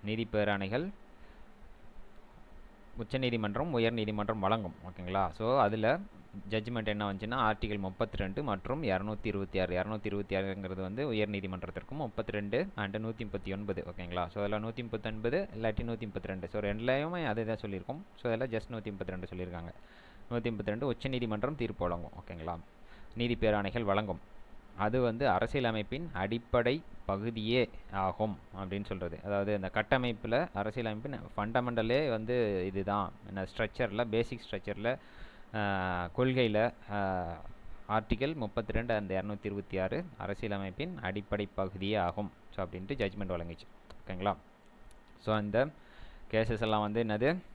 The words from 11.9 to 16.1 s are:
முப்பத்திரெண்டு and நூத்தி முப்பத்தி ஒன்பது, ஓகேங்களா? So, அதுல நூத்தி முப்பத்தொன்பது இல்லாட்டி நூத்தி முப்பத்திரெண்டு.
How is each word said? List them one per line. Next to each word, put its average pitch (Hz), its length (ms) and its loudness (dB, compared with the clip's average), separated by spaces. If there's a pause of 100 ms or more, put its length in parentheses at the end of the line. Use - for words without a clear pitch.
முப்பத்திரெண்டு 113 800 0
and 101 220 -2
நூத்தி 110 220 -2
முப்பத்தி 101 340 -4
ஒன்பது, 98 340 -2
ஓகேங்களா? 87 400 -2
So, 101 160 -2
அதுல 104 160 2
நூத்தி 113 220 -4
முப்பத்தொன்பது 113 760 0
இல்லாட்டி 110 280 2
நூத்தி 117 160 -2
முப்பத்திரெண்டு. 98 500 -4